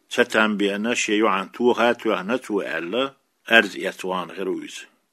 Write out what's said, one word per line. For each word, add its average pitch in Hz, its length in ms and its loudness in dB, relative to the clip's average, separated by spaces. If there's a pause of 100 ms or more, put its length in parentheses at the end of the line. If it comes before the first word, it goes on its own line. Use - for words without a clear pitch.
ستان 110 480 2
بيانا 101 360 0
شي 107 260 0
يعان 95 320 2
توها 117 400 2
توهنا 107 460 -2
تو 104 240 -4
ألا، 104 520 -4 (380)
أرز 107 260 4
يتوان 92 540 -6
غروز. 87 440 -6 (380)